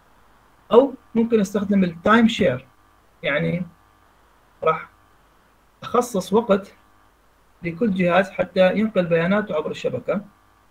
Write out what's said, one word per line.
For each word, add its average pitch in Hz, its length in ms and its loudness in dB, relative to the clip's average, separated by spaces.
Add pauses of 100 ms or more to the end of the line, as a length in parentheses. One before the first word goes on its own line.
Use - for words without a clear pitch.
(720)
أو 262 220 4 (200)
ممكن 226 260 2
أستخدم 196 440 0
التايم 214 440 4
شير، - 380 -2 (560)
يعني 165 440 -2 (960)
راح - 260 -2 (960)
أخصص 220 500 -4
وقت 202 420 0 (880)
لكل 185 320 -4
جهاز 185 360 2
حتى 185 480 0
ينقل 202 280 -2
بياناته 180 480 0
عبر 156 160 -4
الشبكة، 160 540 -6 (460)